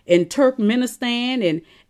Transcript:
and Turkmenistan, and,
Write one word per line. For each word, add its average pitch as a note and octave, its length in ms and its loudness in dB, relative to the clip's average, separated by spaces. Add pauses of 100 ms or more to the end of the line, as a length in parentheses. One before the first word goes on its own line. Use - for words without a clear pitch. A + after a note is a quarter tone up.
and F3 220 2
Turkmenistan, A#3+ 1200 0
and, E3 140 -2 (280)